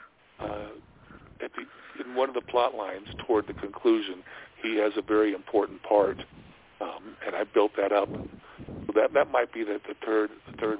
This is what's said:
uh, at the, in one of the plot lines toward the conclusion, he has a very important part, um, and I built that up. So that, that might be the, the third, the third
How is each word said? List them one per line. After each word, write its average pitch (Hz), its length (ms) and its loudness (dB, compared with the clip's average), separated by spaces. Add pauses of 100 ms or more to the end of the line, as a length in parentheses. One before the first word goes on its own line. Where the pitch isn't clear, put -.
(400)
uh, 104 280 -6 (760)
at - 120 -8
the, - 480 -14
in 123 120 -12
one 131 140 4
of 131 60 -8
the 123 60 -2
plot 123 340 2
lines 98 340 -8 (180)
toward 107 200 4
the 101 60 -10
conclusion, 98 680 0 (400)
he 110 140 -2
has 104 200 2
a 104 60 0
very 107 320 4
important 98 480 -2
part, 98 360 4 (640)
um, - 360 -10 (100)
and - 100 -4
I 104 80 -2
built 104 320 4
that 98 160 2
up. 101 160 4 (800)
So - 80 -4
that, 113 180 4
that 147 180 4
might 120 220 2
be 113 120 -4
the, 104 220 -4
the 104 80 -10 (100)
third, 107 260 2 (200)
the 110 60 -18
third 110 220 -2